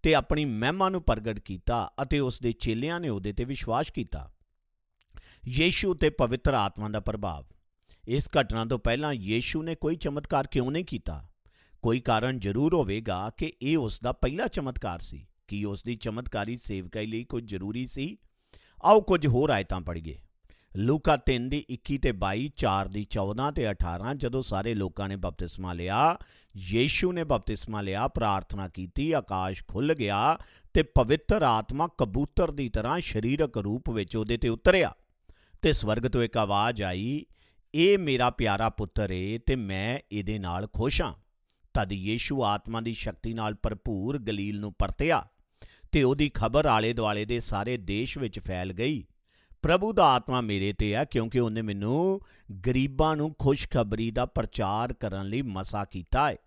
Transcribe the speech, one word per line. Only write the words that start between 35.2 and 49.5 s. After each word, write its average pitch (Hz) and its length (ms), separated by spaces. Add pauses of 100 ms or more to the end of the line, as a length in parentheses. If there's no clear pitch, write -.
ਤੇ 156 100
ਸਵਰਗ 110 320
ਤੋਂ 123 200
ਇੱਕ 113 140
ਆਵਾਜ਼ 104 440
ਆਈ, 101 440 (500)
"ਇਹ 190 220
ਮੇਰਾ 131 320
ਪਿਆਰਾ 110 400
ਪੁੱਤਰ 104 400
ਏ 95 280
ਤੇ 131 180
ਮੈਂ 104 440 (120)
ਇਹਦੇ 104 280
ਨਾਲ 92 280
ਖੁਸ਼ 135 340
ਹਾਂ।" 131 120 (600)
ਤਦ 101 200
ਯੀਸ਼ੂ 113 500
ਆਤਮਾ 107 380
ਦੀ 113 120
ਸ਼ਕਤੀ 110 400
ਨਾਲ 110 300
ਭਰਪੂਰ 110 540
ਗਲੀਲ 104 420
ਨੂੰ 101 140
ਪਰਤਿਆ 139 500 (680)
ਤੇ 147 120
ਉਹਦੀ 139 300
ਖਬਰ 127 320
ਆਲੇ 113 280
ਦੁਆਲੇ 107 320
ਦੇ 120 140
ਸਾਰੇ 110 380
ਦੇਸ਼ 104 400
ਵਿੱਚ 110 220
ਫੈਲ 92 340
ਗਈ। 123 300 (580)